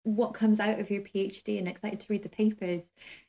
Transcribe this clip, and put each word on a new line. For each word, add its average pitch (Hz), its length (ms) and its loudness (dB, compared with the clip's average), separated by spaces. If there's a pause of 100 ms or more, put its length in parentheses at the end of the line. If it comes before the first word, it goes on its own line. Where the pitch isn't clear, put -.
what 220 300 0
comes 214 280 4
out 214 180 2
of 208 100 -4
your 202 120 -2
P - 180 -4
H 196 240 -4
D 208 140 -2
and 185 100 -4
excited 214 320 -8
to - 100 -20
read 208 140 -2
the - 60 -10
papers 190 540 0 (460)